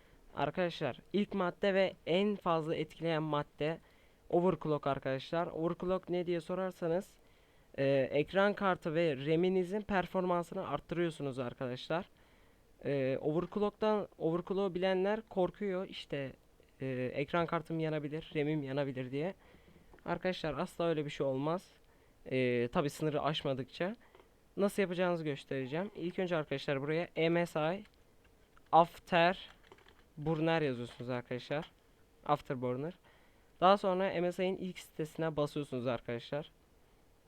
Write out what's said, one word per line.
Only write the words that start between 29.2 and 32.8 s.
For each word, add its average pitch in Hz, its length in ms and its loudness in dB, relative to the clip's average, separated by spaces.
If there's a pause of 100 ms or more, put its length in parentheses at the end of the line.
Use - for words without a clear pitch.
yazıyorsunuz 120 480 -4
arkadaşlar. 127 600 -6 (560)
Afterburner. 135 720 -2 (640)